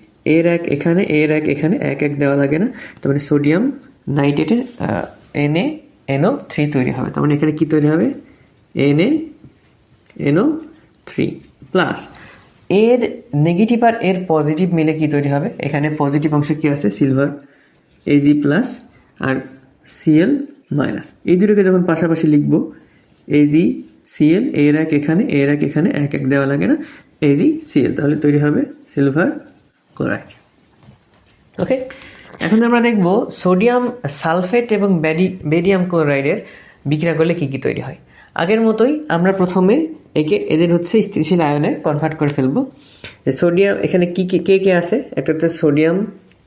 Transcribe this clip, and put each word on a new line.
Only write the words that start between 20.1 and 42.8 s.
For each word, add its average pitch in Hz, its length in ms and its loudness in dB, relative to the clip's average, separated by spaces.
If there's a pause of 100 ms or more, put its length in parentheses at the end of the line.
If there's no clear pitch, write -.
মাইনাস। 143 360 -4 (180)
এই 180 100 2
দুটোকে 202 280 4
যখন 185 200 4
পাশাপাশি 165 440 0
লিখব, 147 440 2 (560)
এজি 147 560 2 (240)
সিএল, 170 480 2
এর 147 200 4
এক 156 180 0
এখানে, 160 300 0
এর 143 260 0
এক 147 140 0
এখানে, 156 260 0
এক 143 260 -4
এক 139 140 -2
দেওয়া 139 160 2
লাগে 143 220 0
না, 277 80 2 (460)
এজি 175 380 2
সিএল, - 360 -2
তাহলে 143 200 0
তৈরি 147 240 2
হবে 151 260 0 (280)
সিলভার 143 360 0 (680)
ক্লোরাইড। - 340 -6 (1300)
ওকে, 254 280 -4 (500)
এখন 220 240 2
আমরা 240 180 2
দেখব 208 480 2
সোডিয়াম 233 640 0 (160)
সালফেট 185 640 -2
এবং 196 280 2
ব্যাডি-, 160 460 0
বেরিয়াম 175 440 2
ক্লোরাইডের 151 560 0 (400)
বিক্রিয়া 151 300 0
করলে 160 180 2
কি 170 140 -4
কি 127 100 -6
তৈরি 127 240 -4
হয়। 131 140 -10 (400)
আগের 208 260 0
মতোই 226 480 0
আমরা 175 220 2
প্রথমে 185 560 2 (280)
একে, 156 200 0
এদের 170 380 0
হচ্ছে 175 300 2
স্থিতিশীল 165 380 0
আয়নে 151 320 0
কনভার্ট 156 440 -2
করে 147 120 0
ফেলব। 143 360 -2 (600)